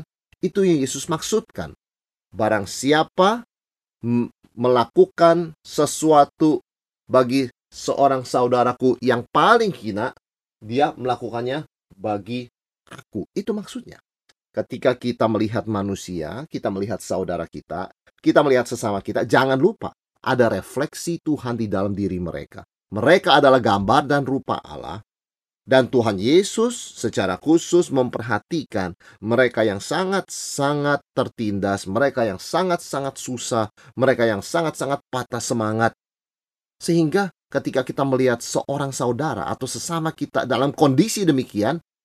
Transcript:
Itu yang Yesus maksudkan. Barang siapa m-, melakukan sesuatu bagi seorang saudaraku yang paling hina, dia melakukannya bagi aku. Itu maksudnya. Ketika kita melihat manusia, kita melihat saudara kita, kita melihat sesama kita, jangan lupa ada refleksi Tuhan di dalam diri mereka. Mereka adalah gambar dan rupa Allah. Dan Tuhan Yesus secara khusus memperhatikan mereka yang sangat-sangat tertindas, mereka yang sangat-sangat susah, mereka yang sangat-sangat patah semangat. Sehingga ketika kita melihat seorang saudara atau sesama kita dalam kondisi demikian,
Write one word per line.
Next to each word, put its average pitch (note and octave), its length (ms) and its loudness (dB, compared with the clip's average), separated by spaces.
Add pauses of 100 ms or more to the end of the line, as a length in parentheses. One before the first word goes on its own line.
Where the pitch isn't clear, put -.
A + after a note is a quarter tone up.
(420)
Itu F#3+ 220 0
yang E3+ 180 4
Yesus C3+ 300 -4
maksudkan. D#3 640 -4 (560)
Barang G#2+ 340 0
siapa F3+ 800 0 (580)
m-, A#2+ 300 0 (240)
melakukan D#3+ 1040 4
sesuatu D3+ 1000 2 (420)
bagi B2+ 460 2 (160)
seorang C3+ 560 0
saudaraku B2 800 2
yang A#2 240 0
paling G3+ 480 2
hina, G#2 400 -6 (480)
dia C3+ 320 0
melakukannya B2 720 -6 (260)
bagi A2 540 -6 (400)
aku. - 480 -12
Itu G#3 160 -6
maksudnya. - 480 -10 (520)
Ketika B2 480 -2
kita A#2 320 -2
melihat G#2+ 320 -2
manusia, G2 880 -6
kita C3 160 -8
melihat G2 320 -4
saudara F2 480 -4
kita, E2+ 400 -10 (320)
kita A3 240 4
melihat B2+ 240 2
sesama G#2 320 -4
kita, G2 240 -4
jangan C3+ 320 2
lupa D#3 400 0 (240)
ada B2 320 2
refleksi D3 720 -6
Tuhan B2+ 320 -4
di A2 160 -4
dalam G2+ 240 -2
diri F#2 240 -2
mereka. D#2 480 -10 (240)
Mereka D3 480 4
adalah C3 240 6
gambar G#2+ 400 4
dan A#2+ 240 -2
rupa B2+ 320 -4
Allah. D2 400 -12 (600)
Dan B2+ 260 4
Tuhan G#2+ 320 2
Yesus G3 560 2
secara G2 600 -4
khusus E3 560 2
memperhatikan A#2 1040 -4 (260)
mereka A#2 380 2
yang G2+ 160 0
sangat-sangat D3 1400 -2
tertindas, G2+ 720 -4
mereka A#2+ 400 0
yang F#2+ 160 -6
sangat-sangat E3 760 -4
susah, A#2 540 -4 (260)
mereka A#2+ 300 2
yang G#2 160 0
sangat-sangat D3 680 -4
patah B2+ 320 -6
semangat. A2 540 0 (880)
Sehingga E3+ 480 2 (180)
ketika C3+ 380 -2
kita D3+ 180 -6
melihat B2+ 380 2
seorang C#3+ 480 -4
saudara B2 580 -4
atau A#2+ 220 -6
sesama D#3+ 420 -4
kita C3+ 380 -6
dalam C3 240 0
kondisi D#3+ 500 2
demikian, C3 540 0 (280)